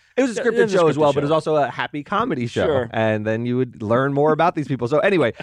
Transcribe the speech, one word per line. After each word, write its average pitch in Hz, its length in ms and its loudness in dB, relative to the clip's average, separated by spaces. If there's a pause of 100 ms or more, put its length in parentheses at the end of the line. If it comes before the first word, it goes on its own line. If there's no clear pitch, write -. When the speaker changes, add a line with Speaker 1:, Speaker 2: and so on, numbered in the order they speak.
(160)
Speaker 1:
It 247 60 4
was 269 80 2
a 214 40 -8
Speaker 2:
That, 226 100 -4
that 233 100 2
Speaker 1:
scripted 233 80 4
Speaker 2:
was 208 120 0
a - 40 2
Speaker 1:
show 170 80 4
as 151 100 2
Speaker 2:
scripted 147 40 0
Speaker 1:
well, 147 120 4
but 139 60 -4
it 147 60 0
was 147 60 0
Speaker 2:
show. 160 40 2
Speaker 1:
also 156 220 0
a 135 140 0
happy 143 340 -6
comedy 196 420 -4
show. 113 200 -2
Speaker 2:
Sure. 131 260 -2
Speaker 1:
And 110 340 0
then 113 200 -2
you 123 100 -2
would 127 260 -4
learn 123 320 0
more 147 160 2
about 160 240 0
these 151 140 -6
people. 123 180 -2
So 143 140 0
anyway, 165 320 2 (100)